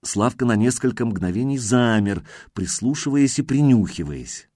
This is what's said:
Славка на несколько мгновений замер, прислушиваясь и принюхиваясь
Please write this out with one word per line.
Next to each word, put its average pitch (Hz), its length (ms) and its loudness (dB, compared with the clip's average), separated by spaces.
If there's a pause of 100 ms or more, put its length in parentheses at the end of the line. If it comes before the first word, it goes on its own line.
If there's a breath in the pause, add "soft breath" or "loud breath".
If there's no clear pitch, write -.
Славка 117 420 -2
на 117 120 2
несколько 123 500 0
мгновений 107 520 -2
замер, 110 640 0 (280 loud breath)
прислушиваясь 135 880 -2
и 147 40 0
принюхиваясь 104 1120 0